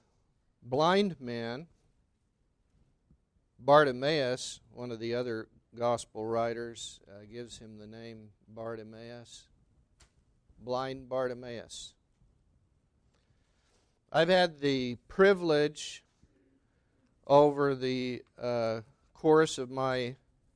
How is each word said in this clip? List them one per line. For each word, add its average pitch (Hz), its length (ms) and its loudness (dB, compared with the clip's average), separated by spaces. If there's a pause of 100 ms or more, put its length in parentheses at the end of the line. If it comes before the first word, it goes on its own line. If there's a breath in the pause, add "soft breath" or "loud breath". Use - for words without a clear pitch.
(640)
blind 160 580 2
man, 120 460 -8 (1900)
Bartimaeus. 135 1000 2 (120)
One 123 180 -12
of 113 80 -10
the 117 160 -6
other 120 340 -6 (280)
gospel 117 480 -4
writers, 117 840 -6
uh, 101 240 -20
gives 117 280 -16
him 110 180 -20
the 107 100 -18
name 110 440 -18 (180)
Bartimaeus. 113 960 -14 (1160)
Blind 131 480 -6
Bartimaeus. 123 840 -8 (2250)
I've 165 180 2
had 180 300 4
the 131 380 0 (100)
privilege 170 960 2 (1300)
over 143 480 6
the, 127 480 -4 (120)
uh, 117 440 -4 (340)
course 156 440 4
of 127 120 -8
my 131 460 -2 (400)